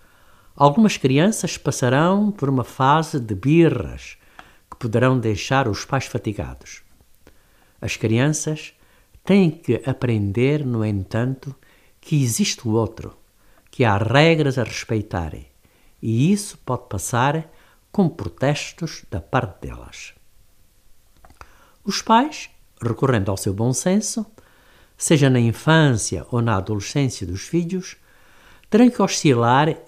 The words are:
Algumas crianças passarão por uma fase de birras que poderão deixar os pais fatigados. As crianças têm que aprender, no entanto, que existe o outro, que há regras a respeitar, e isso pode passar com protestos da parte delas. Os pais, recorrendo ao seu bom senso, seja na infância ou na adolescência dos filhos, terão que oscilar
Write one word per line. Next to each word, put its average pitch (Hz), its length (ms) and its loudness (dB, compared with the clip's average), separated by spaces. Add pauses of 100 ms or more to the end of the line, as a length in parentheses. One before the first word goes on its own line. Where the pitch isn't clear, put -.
(560)
Algumas 147 420 4
crianças 156 600 0
passarão 165 720 0
por 139 160 -4
uma 131 160 0
fase 151 560 0
de 110 140 -6
birras 98 840 0 (520)
que - 80 -20
poderão 123 400 0
deixar 113 500 -2
os 98 160 -4
pais 131 220 -4
fatigados. - 800 -10 (960)
As - 160 -6
crianças 147 720 -2 (520)
têm 185 260 4
que - 340 -2
aprender, 120 800 0
no 117 220 -2
entanto, 113 720 -4 (440)
que 147 220 0
existe 123 460 -2
o 107 60 0
outro, 110 440 -4 (540)
que 131 120 0
há 104 140 4
regras 139 640 2
a 113 40 0
respeitar, 104 720 -6 (640)
e 120 320 0
isso 202 280 -4
pode - 280 -8
passar 131 640 -2 (400)
com 185 160 2
protestos - 1040 -6
da 98 100 -8
parte 117 480 -6
delas. - 460 -18 (1700)
Os - 160 -6
pais, 247 520 0 (280)
recorrendo 113 520 0
ao 98 60 -2
seu 98 180 -4
bom 120 180 0
senso, 208 500 -2 (720)
seja 139 360 4
na 127 80 4
infância 120 880 2
ou 117 140 -2
na 113 140 0
adolescência 107 680 -4
dos 87 160 -8
filhos, 175 560 -6 (720)
terão 240 200 6
que 214 140 0
oscilar 135 720 2 (100)